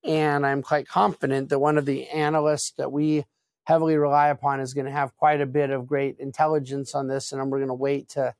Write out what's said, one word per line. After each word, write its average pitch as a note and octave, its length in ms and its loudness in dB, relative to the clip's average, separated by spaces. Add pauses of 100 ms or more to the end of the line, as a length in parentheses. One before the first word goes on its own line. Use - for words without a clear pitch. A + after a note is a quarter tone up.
And D3+ 420 2
I'm C#3 160 0
quite D3 260 -2
confident C3+ 600 0
that C#3 100 2
one D3+ 180 4
of C#3+ 80 0
the C3+ 240 -2
analysts D3+ 680 0
that C3 140 -4
we D3+ 340 0 (400)
heavily D#3+ 320 4
rely D3 320 4
upon C#3 300 0
is C3 140 -6
gonna C3+ 180 -4
have C#3 260 -4
quite D3+ 240 4
a C#3+ 40 0
bit C#3 240 0
of C3 160 -4
great C#3 340 -2
intelligence C#3 760 -2
on C#3 120 -2
this, C3+ 240 -6
and C3+ 200 -4
we're C3+ 80 -2
gonna C3 160 -4
wait C#3 340 -2
to B2+ 300 -4